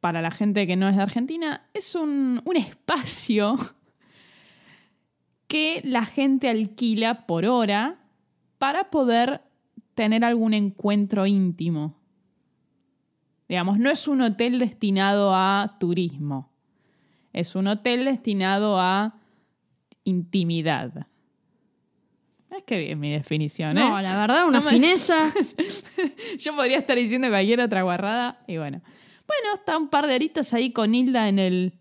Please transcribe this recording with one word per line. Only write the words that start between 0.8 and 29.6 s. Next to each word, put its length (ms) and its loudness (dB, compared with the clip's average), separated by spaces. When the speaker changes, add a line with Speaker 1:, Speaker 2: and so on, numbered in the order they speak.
Speaker 1:
es 80 4
de 60 2
Argentina, 720 -4
es 200 -8
un, 480 -2
un 140 -2
espacio 1000 -2
<laughs> 1900 -18
que 360 -2
la 220 0
gente 420 0
alquila 800 -2
por 180 -2
hora 540 0
para 320 -2
poder 520 2
tener 300 2
algún 300 2
encuentro 720 0
íntimo. 720 0
Digamos, 300 0
no 120 2
es 180 -2
un 140 2
hotel 360 0
destinado 760 2
a 440 0
turismo. 720 -4
Es 200 -6
un 120 0
hotel 400 0
destinado 760 0
a 400 0
intimidad. 1000 -2
Es 140 -14
que 140 -4
bien 220 -6
mi 100 -4
definición, 680 -2
¿eh? 20 4
Speaker 2:
No, 200 2
la 180 -2
verdad, 300 2
una 120 6
Speaker 1:
No 40 -2
me 60 2
Speaker 2:
fineza. 640 4
Speaker 1:
<laughs> 540 -6
Yo 160 -6
podría 240 2
estar 180 0
diciendo 320 0
cualquier 320 2
otra 220 0
guarrada 640 -4
y 120 -8
bueno. 220 -8
Bueno, 280 -2
está 240 -4